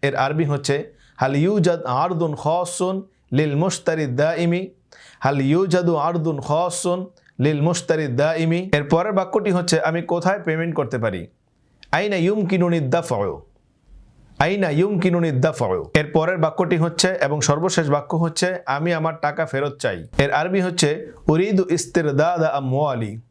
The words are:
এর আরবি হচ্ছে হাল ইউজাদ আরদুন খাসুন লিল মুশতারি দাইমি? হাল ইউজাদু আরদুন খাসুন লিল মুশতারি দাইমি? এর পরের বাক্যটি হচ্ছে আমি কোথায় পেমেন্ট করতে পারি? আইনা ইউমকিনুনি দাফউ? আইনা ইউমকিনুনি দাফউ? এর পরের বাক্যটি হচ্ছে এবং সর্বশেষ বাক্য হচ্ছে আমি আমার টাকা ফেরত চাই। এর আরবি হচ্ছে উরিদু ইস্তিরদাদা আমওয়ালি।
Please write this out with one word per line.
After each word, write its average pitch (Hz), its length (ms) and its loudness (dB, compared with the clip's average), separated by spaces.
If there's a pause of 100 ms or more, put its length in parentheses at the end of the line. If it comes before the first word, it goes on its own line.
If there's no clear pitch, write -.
এর 135 80 0 (100)
আরবি 151 280 0
হচ্ছে 143 240 0 (460)
হাল 135 120 0 (100)
ইউজাদ 180 360 2 (220)
আরদুন 165 300 -2 (100)
খাসুন 180 540 -2 (400)
লিল 151 260 2
মুশতারি 160 440 -2 (140)
দাইমি? 170 420 0 (640)
হাল 139 140 2 (140)
ইউজাদু 175 400 2 (140)
আরদুন 165 320 -2 (100)
খাসুন 175 500 0 (460)
লিল 147 220 2
মুশতারি 165 400 0 (140)
দাইমি? 165 400 2 (180)
এর 147 140 -2
পরের 185 260 2
বাক্যটি 196 380 0
হচ্ছে 175 200 2 (120)
আমি 165 120 0 (120)
কোথায় 180 340 0
পেমেন্ট 165 320 -2
করতে 131 260 -2
পারি? 95 160 0 (760)
আইনা 202 300 0
ইউমকিনুনি 185 540 2 (140)
দাফউ? 117 400 -2 (1080)
আইনা 190 240 0 (120)
ইউমকিনুনি 175 500 2 (140)
দাফউ? 104 360 0 (200)
এর 151 140 -4
পরের 175 300 2
বাক্যটি 170 400 0
হচ্ছে 170 240 0 (180)
এবং 147 120 0 (100)
সর্বশেষ 160 460 2
বাক্য 147 180 -2 (120)
হচ্ছে 165 240 -2 (280)
আমি 160 220 -2
আমার 160 160 -2 (100)
টাকা 147 260 -2
ফেরত 139 320 -2
চাই। 98 160 -2 (260)
এর - 60 0 (100)
আরবি 185 260 0
হচ্ছে 170 220 0 (440)
উরিদু 190 320 2 (120)
ইস্তিরদাদা 160 720 0 (120)
আমওয়ালি। 131 520 -2 (180)